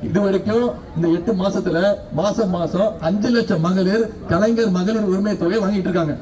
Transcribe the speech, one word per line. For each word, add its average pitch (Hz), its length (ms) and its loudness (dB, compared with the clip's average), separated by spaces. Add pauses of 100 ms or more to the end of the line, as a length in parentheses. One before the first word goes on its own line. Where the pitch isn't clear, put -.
இது 185 180 0
வரைக்கும் 214 420 0 (280)
இந்த 165 100 0 (100)
எட்டு 202 260 -2
மாசத்துல 185 380 0 (400)
மாசம் 196 380 0
மாசம் 175 340 0 (160)
அஞ்சு 208 280 0
லட்சம் 180 300 0
மகளிர் 190 400 2 (260)
கலைஞர் 214 460 2
மகளிர் 208 360 0
உரிமை 196 280 0
தொகை 185 220 2
வாங்கிட்டு 190 260 0
இருக்காங்க. 165 320 0